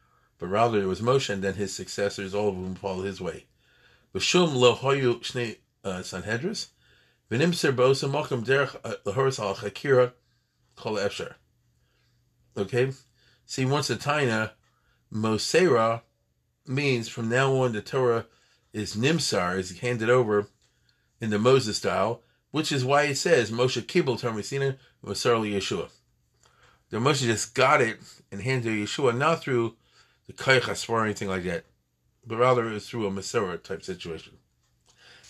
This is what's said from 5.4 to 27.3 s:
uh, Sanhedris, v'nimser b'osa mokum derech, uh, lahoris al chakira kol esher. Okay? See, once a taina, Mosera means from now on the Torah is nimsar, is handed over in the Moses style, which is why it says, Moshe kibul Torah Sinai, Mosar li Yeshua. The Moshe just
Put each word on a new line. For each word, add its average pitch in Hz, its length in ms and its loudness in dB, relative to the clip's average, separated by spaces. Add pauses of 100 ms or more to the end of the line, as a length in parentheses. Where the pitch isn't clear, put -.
uh, 95 200 -6
Sanhedris, 113 680 -6 (640)
v'nimser 156 440 0
b'osa 135 340 4
mokum 139 360 -4
derech, 135 400 0
uh, 113 100 -8 (100)
lahoris 131 360 0
al 98 160 -2
chakira 123 560 2 (640)
kol 107 180 -6
esher. 98 400 -4 (1200)
Okay? 123 360 0 (540)
See, - 180 -4
once 139 260 0
a 117 60 -2
taina, 120 560 0 (600)
Mosera 113 880 2 (640)
means 131 420 0
from 113 200 -6
now 135 280 2
on 127 160 2
the 104 100 -4
Torah 120 440 0 (460)
is 104 220 -6
nimsar, 107 640 0
is 92 220 -8
handed 120 280 -2
over 107 380 4 (720)
in 113 100 -4
the 104 80 2
Moses 110 400 4
style, 98 440 -2 (300)
which 151 180 -2
is 135 140 -2
why 143 200 4
it 139 120 -2
says, 131 340 4
Moshe 120 320 0
kibul 139 380 0
Torah 110 220 -4
Sinai, 139 300 -2 (320)
Mosar 113 360 0
li 104 140 -2
Yeshua. 95 360 -4 (1000)
The 110 80 -4
Moshe 131 240 2
just 113 320 -2